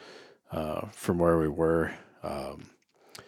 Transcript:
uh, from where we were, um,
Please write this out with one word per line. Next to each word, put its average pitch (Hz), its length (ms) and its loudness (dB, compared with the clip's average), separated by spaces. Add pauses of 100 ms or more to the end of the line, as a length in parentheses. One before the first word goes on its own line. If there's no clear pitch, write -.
(500)
uh, 80 380 -6
from 95 300 -2
where 85 200 6
we 78 100 4
were, 80 440 2 (320)
um, 69 460 -10 (580)